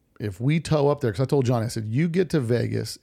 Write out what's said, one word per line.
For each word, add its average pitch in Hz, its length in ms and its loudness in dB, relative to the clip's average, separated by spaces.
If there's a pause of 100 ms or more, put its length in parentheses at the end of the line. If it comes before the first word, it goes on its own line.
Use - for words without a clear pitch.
(200)
if 110 220 -8
we 156 180 2
tow 143 300 2
up 143 100 0
there," 117 140 0
'cause 135 80 -2
I 131 40 2
told 135 200 2
Johnny, 117 200 2
I 120 40 -2
said, 113 160 -6
"You 139 240 0
get 165 220 0
to 156 100 2
Vegas, 113 600 -2